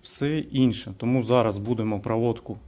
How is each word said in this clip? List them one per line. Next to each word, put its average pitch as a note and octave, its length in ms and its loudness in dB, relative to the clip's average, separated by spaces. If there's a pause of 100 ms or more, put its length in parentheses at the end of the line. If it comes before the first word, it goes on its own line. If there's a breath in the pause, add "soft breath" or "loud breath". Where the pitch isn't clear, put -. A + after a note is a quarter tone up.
все D3 360 -4
інше. B2+ 580 0
Тому B2 260 0
зараз A2 360 4
будемо G#2+ 420 -2
проводку A2+ 680 -2